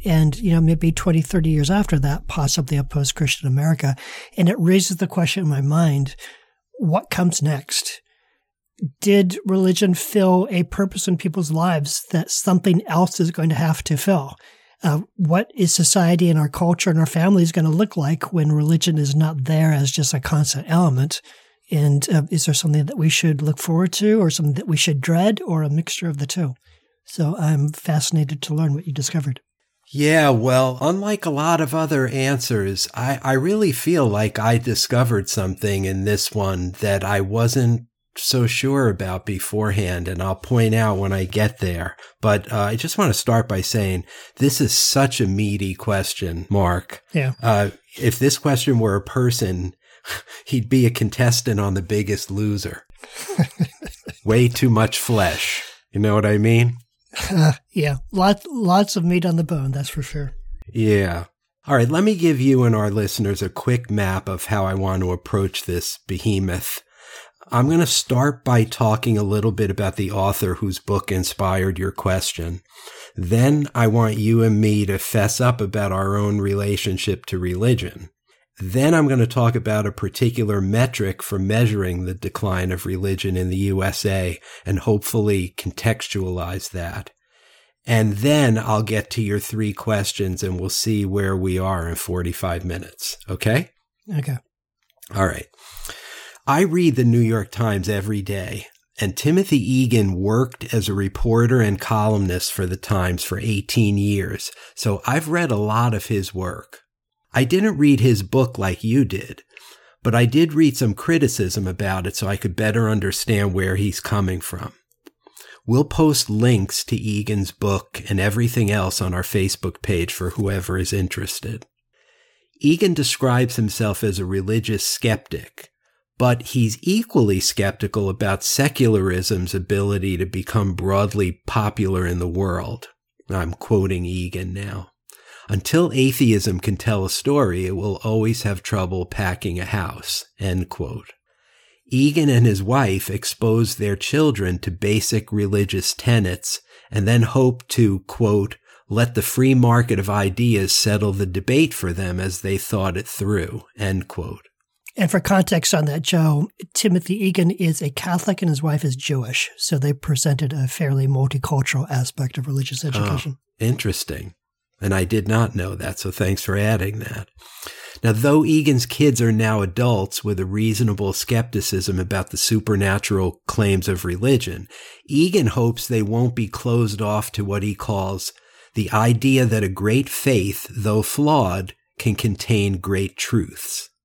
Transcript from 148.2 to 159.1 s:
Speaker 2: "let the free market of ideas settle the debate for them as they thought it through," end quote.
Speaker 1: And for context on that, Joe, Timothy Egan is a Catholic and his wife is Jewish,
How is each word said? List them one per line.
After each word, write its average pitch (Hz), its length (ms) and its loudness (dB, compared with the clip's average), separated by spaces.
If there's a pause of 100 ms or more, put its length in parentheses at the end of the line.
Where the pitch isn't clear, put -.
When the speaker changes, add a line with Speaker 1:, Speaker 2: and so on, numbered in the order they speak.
Speaker 2:
"let 120 260 0
the 104 80 0
free 131 320 2
market 120 440 4
of 101 120 -2
ideas 101 640 0
settle 104 400 0
the 98 140 -2
debate 117 460 0
for 87 200 -6
them 90 260 -4
as 92 220 -6
they 95 180 -2
thought 95 380 -2
it 104 100 -6
through," 101 560 -4 (140)
end 95 320 -2
quote. - 340 -12 (540)
Speaker 1:
And 185 140 0
for 190 100 2
context 180 540 2
on 156 100 2
that, 147 180 -2
Joe, 156 460 2 (240)
Timothy 185 500 0
Egan 185 280 2
is 170 320 0
a 143 80 -2
Catholic 175 520 -2
and 175 60 0
his 147 140 0
wife 151 220 0
is 131 120 0
Jewish, 127 600 -4